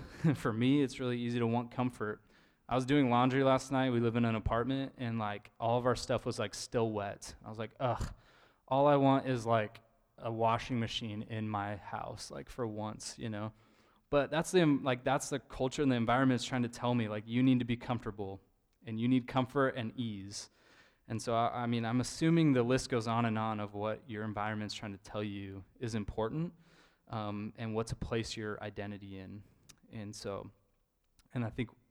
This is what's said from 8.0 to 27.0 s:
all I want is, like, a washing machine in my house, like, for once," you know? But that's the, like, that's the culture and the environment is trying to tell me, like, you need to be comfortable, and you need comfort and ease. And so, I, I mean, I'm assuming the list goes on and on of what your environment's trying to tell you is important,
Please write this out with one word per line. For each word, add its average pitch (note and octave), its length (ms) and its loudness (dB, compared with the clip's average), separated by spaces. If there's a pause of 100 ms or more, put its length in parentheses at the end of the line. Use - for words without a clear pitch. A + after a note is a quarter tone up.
all C#3 200 4
I D3 80 8
want C3+ 320 4
is, B2 180 -2
like, A2+ 360 2 (360)
a A#2+ 140 -6
washing A2+ 480 0
machine A2 500 -6
in A2 200 -4
my G#2 260 -4
house, - 560 -10
like, C#3+ 180 -12
for B2+ 160 -6
once," G#2+ 520 -8
you B2 120 -6
know? G#2+ 220 -6 (580)
But C#3+ 220 2
that's D#3+ 200 -2
the, F3+ 140 6
like, C3 380 2
that's C#3 260 0
the C#3 100 -2
culture - 420 -4
and C#3 100 4
the B2 40 6
environment A#2+ 460 4
is - 40 -6
trying B2 180 -2
to A#2 60 -2
tell B2 260 0
me, A2+ 140 2
like, G#2+ 180 -6
you A#2+ 160 4
need C3 160 8
to B2 60 0
be A#2 100 0
comfortable, G#2 640 -6 (460)
and A2 140 -6
you A#2 80 2
need B2+ 200 4
comfort C3 480 2
and A2+ 220 -6
ease. G#2+ 520 -8 (580)
And A2 140 -6
so, A#2+ 120 -2
I, A#2 300 0
I - 20 -2
mean, A#2 200 0
I'm A#2+ 160 0
assuming D#3+ 520 4
the B2 100 4
list B2+ 260 2
goes A#2 180 0
on A#2 180 2
and A2 120 0
on A2 220 -2
of G#2 140 -6
what G#2+ 340 -4
your G#2+ 160 -6
environment's G#2+ 500 -4
trying G#2 200 -8
to G2 60 -14
tell - 240 -6
you G2 400 -8 (160)
is A#2 160 -6
important, A2+ 580 -2 (560)